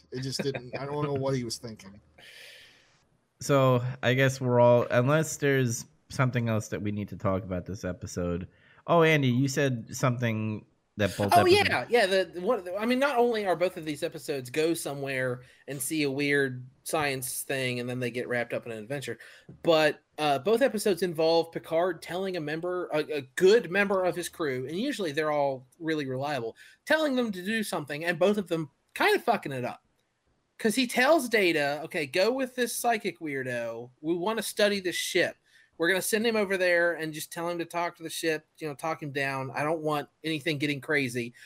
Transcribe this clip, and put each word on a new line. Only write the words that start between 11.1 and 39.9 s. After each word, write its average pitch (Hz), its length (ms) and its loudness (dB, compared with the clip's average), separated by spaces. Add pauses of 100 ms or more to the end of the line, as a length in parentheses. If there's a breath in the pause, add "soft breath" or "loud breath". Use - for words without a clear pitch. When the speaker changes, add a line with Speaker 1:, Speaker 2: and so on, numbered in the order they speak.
Speaker 2:
both - 180 0
Speaker 3:
Oh, 349 120 8
Speaker 2:
episodes 381 240 6
Speaker 3:
yeah, 131 180 -2
yeah. 220 180 4
The, 185 280 2
the 175 80 -10
one, 208 200 0 (160)
I 214 60 -4
mean, 247 140 2
not 277 180 0
only 233 300 2
are 175 100 2
both 180 220 0
of 156 80 -8
these 147 160 -6
episodes 143 480 -6
go 156 240 2
somewhere 135 680 -4 (280 soft breath)
and 135 120 -8
see 156 220 -2
a 143 80 2
weird 135 560 0 (160)
science 139 600 -2
thing, 127 380 -2
and 120 80 -6
then 127 120 -4
they 120 100 -2
get 120 180 -6
wrapped 120 240 -2
up 117 140 -6
in 117 60 -8
an 110 60 -10
adventure, 117 400 -8 (440 loud breath)
but, 156 380 4 (180)
uh, 147 220 2
both 220 200 2
episodes 214 420 2
involve 165 500 2
Picard 165 500 -2
telling 180 340 -6
a 165 40 -4
member, 165 520 -6
a, 156 60 0
a 147 240 -2 (140)
good 185 340 6
member 196 340 2
of 170 120 2
his 170 120 -4
crew, 131 400 -4
and 165 100 -6
usually 208 340 -2
they're 156 180 -4
all 139 360 -2 (120)
really 156 280 -2
reliable, 131 500 -4 (280 loud breath)
telling 302 320 2
them 240 160 0
to 180 100 -10
do 220 200 -2
something, 151 420 -6
and 175 140 -2
both 202 180 4
of 185 120 -4
them 165 200 -2 (260)
kind 381 220 4
of - 80 -2
fucking 185 280 0
it 123 120 -4
up. 104 180 -8 (760)
'Cause 220 160 0
he 254 120 2
tells 262 440 2
Data, 156 540 2
"Okay, 160 200 -4
go 180 280 2
with 262 220 -4
this 240 220 -4
psychic 220 440 -2
weirdo. 123 680 -6 (140)
We 165 120 0
wanna 208 280 -2
study 208 380 0
this 175 160 -4
ship. 147 400 0 (420 soft breath)
We're 165 100 2
gonna 185 140 2
send 214 240 0
him 220 100 2
over 196 220 0
there 175 340 4
and 156 220 -6
just - 180 -12
tell 170 160 -4
him 175 120 -4
to 165 40 -4
talk 170 320 -4
to 165 60 -20
the 160 80 -8
ship, 156 340 -2 (140)
you 156 100 -8
know, 143 60 -6
talk 160 280 -6
him 143 100 -6
down. 135 420 -2
I 135 80 -2
don't 156 180 0
want 151 280 -2 (140)